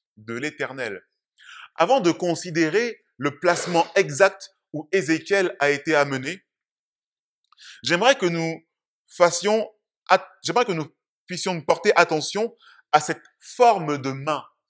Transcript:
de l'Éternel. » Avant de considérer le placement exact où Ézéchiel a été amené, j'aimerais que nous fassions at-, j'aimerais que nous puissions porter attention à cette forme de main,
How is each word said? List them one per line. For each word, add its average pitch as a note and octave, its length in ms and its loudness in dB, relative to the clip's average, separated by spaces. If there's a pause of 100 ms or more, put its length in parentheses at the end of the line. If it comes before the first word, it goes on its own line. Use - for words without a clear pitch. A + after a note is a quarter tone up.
(160)
de A2 180 -12
l'Éternel. » B2+ 720 -8 (680)
Avant A#3 240 2
de E3 100 2
considérer E3+ 920 -2 (120)
le C#3 220 -6
placement E3+ 560 0
exact F#3+ 560 2 (220)
où D3+ 200 -10
Ézéchiel F3 680 0
a C#3+ 100 2
été C#3+ 240 -2
amené, C#3+ 500 -2 (1400)
j'aimerais F#3+ 340 2
que F#3 100 -2
nous E3 400 -4 (400)
fassions G3 640 2 (380)
at-, F#3 200 2 (140)
j'aimerais B3 220 0
que G#3 80 -4
nous D#3+ 220 -6 (320)
puissions F3+ 360 -6
porter F3+ 340 2
attention E3+ 600 0 (360)
à D3+ 80 6
cette - 220 -8 (160)
forme F3+ 600 0
de C3+ 120 -6
main, C3+ 340 -6 (260)